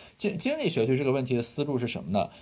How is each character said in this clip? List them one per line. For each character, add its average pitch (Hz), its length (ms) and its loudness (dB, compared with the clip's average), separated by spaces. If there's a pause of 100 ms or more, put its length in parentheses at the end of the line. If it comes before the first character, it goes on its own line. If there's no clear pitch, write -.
(160)
经-， 202 220 -2
经 269 180 0
济 277 120 0
学 113 180 2
对 131 100 4
这 143 60 2
个 135 80 2
问 135 140 2
题 123 100 0
的 120 80 2
思 147 220 -4
路 139 140 0
是 120 100 -2
什 - 140 -6
么 80 80 -6
呢？ 98 200 2 (120)